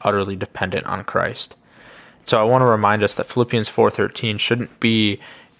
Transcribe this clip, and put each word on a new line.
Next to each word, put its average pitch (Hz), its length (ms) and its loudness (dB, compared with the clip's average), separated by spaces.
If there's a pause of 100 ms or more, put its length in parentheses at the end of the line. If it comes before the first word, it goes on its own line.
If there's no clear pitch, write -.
utterly 98 340 -2
dependent 95 520 -6
on 95 160 -6
Christ. - 520 -4 (720)
So 117 140 2
I 107 40 2
want 127 180 4
to 127 40 6
remind 107 380 4
us - 120 0
that - 120 -4
Philippians 117 420 -2
four 110 200 2
thirteen 107 480 -4
shouldn't - 420 -2
be 110 400 2 (400)